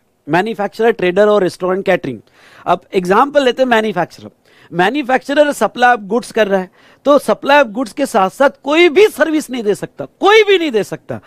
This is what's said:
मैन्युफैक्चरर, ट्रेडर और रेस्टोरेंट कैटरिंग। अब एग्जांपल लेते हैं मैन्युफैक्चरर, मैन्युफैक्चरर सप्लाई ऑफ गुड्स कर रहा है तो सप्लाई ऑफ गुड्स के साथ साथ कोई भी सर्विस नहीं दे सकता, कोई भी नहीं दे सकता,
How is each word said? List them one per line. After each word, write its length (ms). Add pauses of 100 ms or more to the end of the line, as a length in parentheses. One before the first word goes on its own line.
(260)
मैन्युफैक्चरर, 640
ट्रेडर 380
और 140
रेस्टोरेंट 440
कैटरिंग। 320 (480)
अब 140 (140)
एग्जांपल 500
लेते 180
हैं 60
मैन्युफैक्चरर, 640 (420)
मैन्युफैक्चरर 800
सप्लाई 400
ऑफ 100
गुड्स 300
कर 160
रहा 120
है 100 (360)
तो 120
सप्लाई 420
ऑफ 80
गुड्स 240
के 140
साथ 240
साथ 340
कोई 240
भी 200
सर्विस 420
नहीं 120
दे 120
सकता, 300
कोई 400
भी 140
नहीं 120
दे 140
सकता, 420